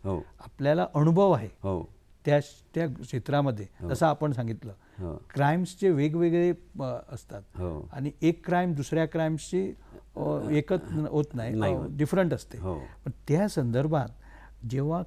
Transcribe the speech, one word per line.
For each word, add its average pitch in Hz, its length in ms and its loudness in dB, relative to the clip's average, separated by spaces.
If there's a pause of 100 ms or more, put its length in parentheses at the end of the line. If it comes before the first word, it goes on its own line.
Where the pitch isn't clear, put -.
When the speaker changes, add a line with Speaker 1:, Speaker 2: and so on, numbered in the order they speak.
Speaker 1:
हो. 95 120 -2
Speaker 2:
आपल्याला 147 800 -2
अनुभव 165 360 6
आहे 110 180 2 (140)
Speaker 1:
हो. 95 280 -4 (340)
Speaker 2:
त्या 147 160 4
श-, - 240 -12 (100)
त्या 165 120 0
क्षेत्रामध्ये, 135 800 -2 (160)
Speaker 1:
हो. 87 60 -6
Speaker 2:
जसं - 180 2
आपण 151 260 2
सांगितलं, 113 400 -6 (260)
Speaker 1:
हो. 85 240 -8 (120)
Speaker 2:
क्राईम्सचे 170 560 2
वेगवेगळे, 170 600 2 (280)
अ, 127 180 -4 (140)
असतात 107 300 -12 (120)
Speaker 1:
हो. 85 380 -6
Speaker 2:
आणि 139 180 -4 (120)
एक 165 240 2
क्राईम 180 280 2
दुसऱ्या 156 320 0
क्राईमशी, 160 680 -2 (420)
अ, 147 240 -2 (100)
एकच 151 300 0 (100)
न-, 151 160 0
होत 151 180 0 (100)
नाही, 113 200 -4
Speaker 1:
नाही 107 200 2
Speaker 2:
अ, 85 40 -2
Speaker 1:
होत. - 120 -6
Speaker 2:
डिफरंट 156 440 2
असते. - 240 -10
Speaker 1:
हो. 87 200 -6 (260)
Speaker 2:
पण 131 60 -6 (180)
त्या 180 200 4
संदर्भात 139 600 0 (640)
जेव्हा 147 360 -2